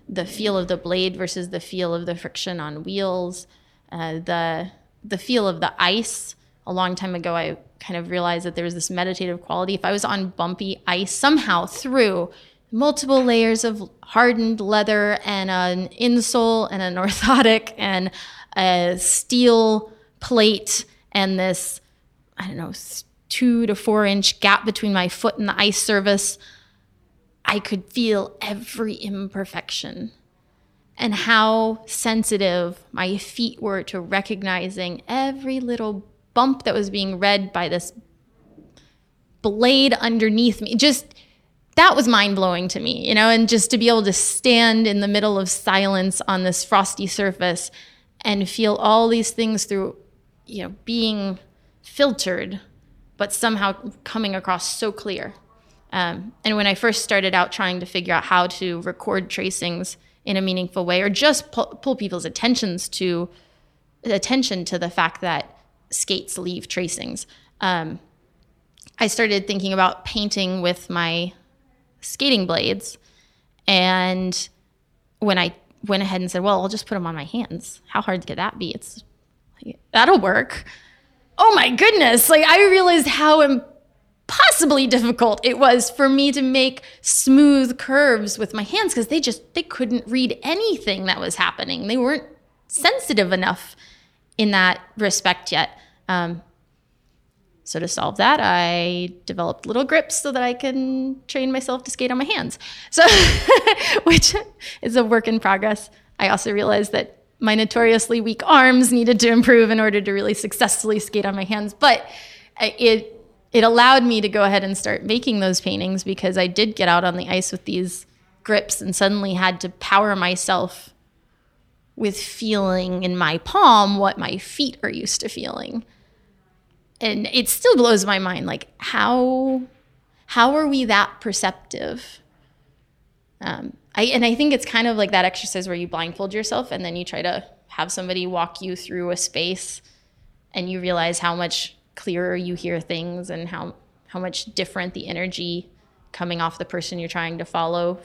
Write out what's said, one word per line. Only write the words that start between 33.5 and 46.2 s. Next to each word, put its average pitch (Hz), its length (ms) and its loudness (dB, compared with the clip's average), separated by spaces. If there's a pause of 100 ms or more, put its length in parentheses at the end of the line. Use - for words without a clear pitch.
were 196 220 -4
to - 140 -10
recognizing 185 1120 -6
every 269 500 -4
little 226 460 -6 (300)
bump 262 300 2
that 220 100 -2
was 202 160 -2
being 190 280 -6
read 202 320 0
by 175 200 -4
this 170 240 -6 (1500)
blade 247 520 4
underneath 226 640 0
me. 220 140 -6
Just, 269 320 2 (680)
that 330 180 8
was 233 140 4
mind-blowing 190 600 2
to - 120 -8
me, - 280 -4
you 220 60 2
know, 214 140 6
and 226 200 4
just 220 220 2
to 247 80 2
be 233 100 4
able 226 160 6
to 196 80 2
stand 226 760 4
in 202 140 2
the 202 80 0
middle 208 300 0
of 190 100 -2
silence 190 760 0